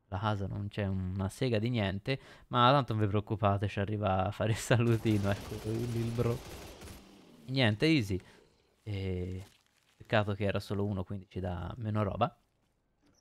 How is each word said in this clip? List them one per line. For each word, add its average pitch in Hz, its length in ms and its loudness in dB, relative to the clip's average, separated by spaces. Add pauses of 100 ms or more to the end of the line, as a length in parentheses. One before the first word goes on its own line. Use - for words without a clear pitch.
la 95 100 -4
casa, 101 280 0
non 101 220 -6
c'è 101 180 -4
una 95 420 -2
sega 120 300 0
di 113 120 0
niente, 104 500 -2 (280)
ma 123 220 6
tanto 135 220 4
non 107 100 2
vi 107 60 4
preoccupate, 101 600 2
ci 104 120 -4
arriva 98 460 0
a 101 40 0
fare 107 220 0
il 104 40 2
salutino, 110 760 2
ecco, 107 380 -6
il, 117 280 -4
il 117 160 -2
bro. 117 260 0 (1080)
Niente, 127 400 4
easy. 104 340 4 (640)
E 92 600 -4 (520)
peccato 107 380 0
che 104 100 -4
era 98 160 0
solo 101 240 -2
uno, 95 200 -2
quindi 98 240 -10
ci 92 120 -8
dà 87 380 -6
meno 107 240 -2
roba. 98 340 -2 (840)